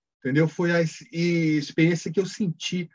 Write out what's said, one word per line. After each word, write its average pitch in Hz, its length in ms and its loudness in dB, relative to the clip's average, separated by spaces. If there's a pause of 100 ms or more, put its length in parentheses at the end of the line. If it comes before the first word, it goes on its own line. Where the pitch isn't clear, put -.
(180)
entendeu? 143 280 2
Foi 170 240 -2
a 170 100 2
ex-, 165 300 -4
e 165 480 0
experiência 165 540 0
que 196 80 0
eu 185 60 0
senti 180 680 -6